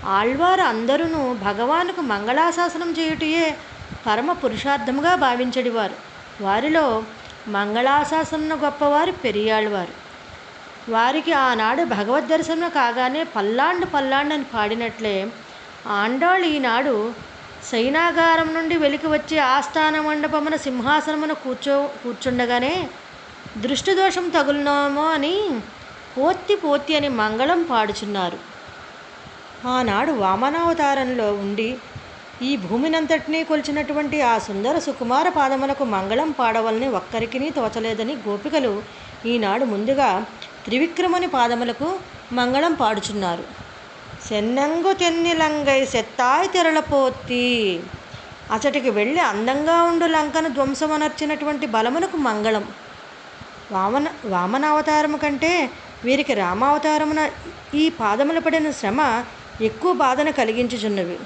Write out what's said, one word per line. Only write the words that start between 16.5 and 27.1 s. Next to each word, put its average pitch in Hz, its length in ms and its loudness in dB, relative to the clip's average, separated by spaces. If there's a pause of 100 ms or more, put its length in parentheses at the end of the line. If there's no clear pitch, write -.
శయనాగారం 320 840 4
నుండి 330 220 0
వెలికి 302 300 2
వచ్చి 302 320 0
ఆస్థాన 302 640 2
మండపమున 302 560 0
సింహాసనమున 302 760 0
కూర్చో-, 277 540 -2
కూర్చుండగానే 247 1000 -2 (680)
దృష్టిదోషం 359 680 2
తగులునేమో 285 760 2
అని 320 560 0 (580)
పోత్తి 359 380 2
పోత్తి 302 400 0
అని 285 120 2
మంగళం 247 540 2